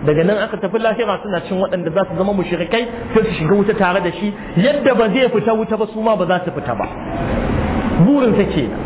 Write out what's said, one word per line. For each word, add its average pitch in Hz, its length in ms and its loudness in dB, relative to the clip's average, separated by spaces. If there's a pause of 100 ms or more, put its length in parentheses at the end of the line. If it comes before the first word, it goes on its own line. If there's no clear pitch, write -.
Daga 151 200 2
nan 202 140 2
aka 214 200 -4
tafi 190 200 -4
lahira 220 440 0
suna 190 260 -4
cin 190 80 -2
waɗanda 180 340 -2
za 190 140 0
su 170 140 -6
zama 196 160 0
mushrikai, 175 480 -2 (320)
sai 220 100 6
su - 80 -2
shiga 160 220 0
wuta 202 200 2
tare 185 280 2
da 170 100 0
shi, 208 160 -4 (280)
yadda 262 380 4
ba 226 140 4
zai 254 220 2
fita 220 240 2
wuta 220 220 -2
ba, 214 160 0
su 220 80 -6
ma 220 160 2
ba 180 100 0
za 180 180 0
su 170 80 -4
fita 127 220 -4
ba. 101 120 -4 (1160)
Burin 254 320 4
sa 202 80 4
kenan. 127 420 -2